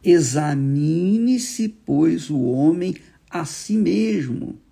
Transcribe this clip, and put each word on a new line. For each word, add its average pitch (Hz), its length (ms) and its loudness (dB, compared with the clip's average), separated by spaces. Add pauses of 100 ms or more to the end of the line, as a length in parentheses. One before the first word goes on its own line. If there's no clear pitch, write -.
Examine-se, 160 1700 2
pois, 160 640 0
o 143 100 0
homem 156 560 0 (320)
a 170 160 -6
si - 320 -6
mesmo. 196 800 -2 (140)